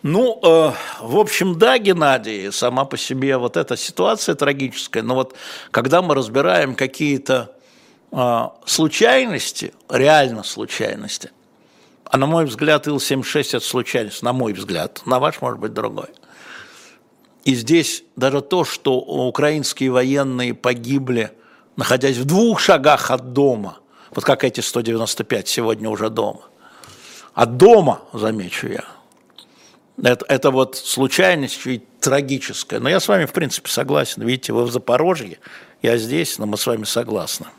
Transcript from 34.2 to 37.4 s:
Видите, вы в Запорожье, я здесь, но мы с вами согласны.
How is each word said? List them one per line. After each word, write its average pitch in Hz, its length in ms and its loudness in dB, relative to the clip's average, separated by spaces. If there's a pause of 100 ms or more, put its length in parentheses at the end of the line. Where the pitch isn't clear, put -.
Видите, 120 300 -2
вы 117 120 2
в 120 60 -2
Запорожье, 123 680 0 (440)
я 117 160 2
здесь, 131 400 -2
но 107 80 -6
мы 104 100 -4
с - 100 -4
вами 113 180 -2
согласны. 107 600 -4 (120)